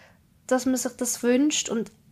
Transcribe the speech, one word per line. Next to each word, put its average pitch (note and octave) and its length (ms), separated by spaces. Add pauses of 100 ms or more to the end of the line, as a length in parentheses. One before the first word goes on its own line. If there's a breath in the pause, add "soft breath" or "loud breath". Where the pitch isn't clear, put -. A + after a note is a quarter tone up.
(480 soft breath)
dass B3+ 180
man C4 100
sich B3 200
das - 260
wünscht. C4 480
Und A3 220 (200)